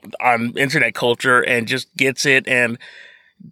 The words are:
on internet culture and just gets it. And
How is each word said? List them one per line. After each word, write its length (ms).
on 360
internet 360
culture 480
and 260
just 300
gets 280
it. 220
And 300